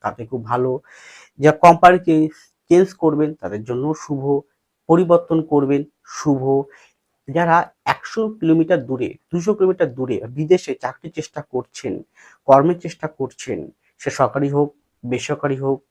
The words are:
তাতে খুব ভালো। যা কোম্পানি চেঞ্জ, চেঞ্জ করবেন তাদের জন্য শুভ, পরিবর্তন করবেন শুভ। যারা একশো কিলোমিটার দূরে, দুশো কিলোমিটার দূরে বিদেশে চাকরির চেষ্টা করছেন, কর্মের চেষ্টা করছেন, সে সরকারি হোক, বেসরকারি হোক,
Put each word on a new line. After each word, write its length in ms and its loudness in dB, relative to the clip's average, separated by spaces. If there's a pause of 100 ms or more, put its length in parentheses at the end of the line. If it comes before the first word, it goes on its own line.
তাতে 260 -8
খুব 180 -10
ভালো। 360 -4 (580)
যা 140 6
কোম্পানি 460 6
চেঞ্জ, 320 2 (380)
চেঞ্জ 260 4
করবেন 400 0
তাদের 300 -10
জন্য 300 -4
শুভ, 480 -4 (460)
পরিবর্তন 540 2
করবেন 420 0 (200)
শুভ। 600 -2 (640)
যারা 420 0 (140)
একশো 380 -4 (180)
কিলোমিটার 460 2
দূরে, 280 -6 (180)
দুশো 220 -2
কিলোমিটার 400 0
দূরে 220 -4 (120)
বিদেশে 460 0
চাকরির 380 -10
চেষ্টা 300 -12
করছেন, 600 -10 (460)
কর্মের 320 4
চেষ্টা 280 -10
করছেন, 640 -10 (280)
সে 120 -8
সরকারি 380 -2
হোক, 280 -2 (300)
বেসরকারি 500 -4
হোক, 340 -4